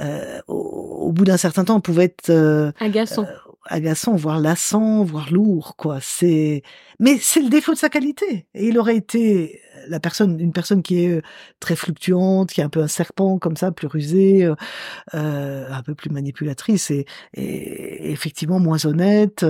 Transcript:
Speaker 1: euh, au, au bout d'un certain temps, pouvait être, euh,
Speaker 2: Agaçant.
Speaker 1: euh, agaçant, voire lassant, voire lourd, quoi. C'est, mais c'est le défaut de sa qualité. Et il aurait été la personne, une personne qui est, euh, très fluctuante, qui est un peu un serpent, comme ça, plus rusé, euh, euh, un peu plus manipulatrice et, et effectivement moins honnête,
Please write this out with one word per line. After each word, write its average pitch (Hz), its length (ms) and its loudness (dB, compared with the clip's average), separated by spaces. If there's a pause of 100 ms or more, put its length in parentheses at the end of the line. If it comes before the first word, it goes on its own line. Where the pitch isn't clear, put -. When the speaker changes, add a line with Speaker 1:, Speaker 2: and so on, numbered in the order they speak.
Speaker 1:
euh, 147 460 -8
au, - 80 -8 (520)
au 170 40 0
bout 175 140 4
d'un 185 120 6
certain 180 260 0
temps, 214 160 2
pouvait 175 260 2
être, - 260 -2
euh, 151 480 4
Speaker 2:
Agaçant. 220 460 -2
Speaker 1:
euh, - 20 -6 (420)
agaçant, 160 460 -2
voire 156 240 0
lassant, 208 640 2
voire 156 280 -4
lourd, 185 460 2
quoi. 147 240 -4
C'est, 156 600 0 (360)
mais 254 220 4
c'est - 200 2
le 254 80 2
défaut 302 240 2
de 311 40 -2
sa 302 120 0
qualité. 294 680 -2
Et 196 140 -2
il 233 100 2
aurait 226 160 2
été 214 640 0 (280)
la 160 120 -6
personne, 175 380 0
une 170 140 0
personne 185 280 0
qui 175 240 0
est, 180 120 2
euh, 156 40 -4 (380)
très - 160 -2
fluctuante, 185 760 0
qui - 100 -2
est - 20 0
un 147 60 -4
peu 160 120 0
un 151 60 0
serpent, 190 520 -2
comme 165 160 -4
ça, 185 160 -2
plus 156 160 -8
rusé, 185 560 4
euh, 160 120 2 (580)
euh, 143 580 -6
un 135 120 -8
peu 151 120 -8
plus 160 140 -10
manipulatrice 143 840 -2
et, 139 140 -2 (300)
et - 760 -8
effectivement 156 480 -2
moins 160 260 2
honnête, 202 640 2